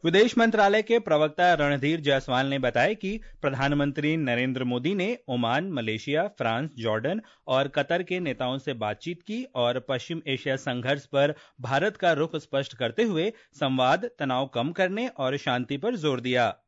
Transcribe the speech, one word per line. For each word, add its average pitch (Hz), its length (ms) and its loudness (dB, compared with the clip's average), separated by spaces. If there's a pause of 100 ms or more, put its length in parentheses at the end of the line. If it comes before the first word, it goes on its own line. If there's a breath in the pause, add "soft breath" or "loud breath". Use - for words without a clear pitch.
विदेश 202 340 4
मंत्रालय 214 440 4
के 233 160 2
प्रवक्ता 165 560 4
रणधीर 147 460 0
जायसवाल 135 460 2
ने 139 120 -2
बताया 127 340 2
कि 185 280 -6 (220 soft breath)
प्रधानमंत्री 143 720 0
नरेंद्र 127 480 0
मोदी 123 300 0
ने 202 240 -2 (100)
ओमान, 127 440 0
मलेशिया, 135 560 -2
फ्रांस, 123 500 -2
जॉर्डन 117 420 -2 (280 soft breath)
और 135 200 2
कतर 165 340 0
के 180 180 -4
नेताओं 131 380 -4
से 139 140 -6
बातचीत 113 500 -6
की 240 320 -8
और 123 340 0
पश्चिम 143 380 -6
एशिया 135 300 -2
संघर्ष 127 500 -4
पर 143 280 2 (260 loud breath)
भारत 143 360 0
का 175 160 2
रुख 160 240 -2
स्पष्ट 139 400 -4
करते 117 260 -2
हुए 196 300 0 (200 soft breath)
संवाद, 139 640 0
तनाव 135 280 -2
कम 135 260 -4
करने 196 360 -2
और 135 280 -2
शांति 127 400 -2
पर 220 200 -4
जोर 143 240 -2
दिया। 123 360 0 (120)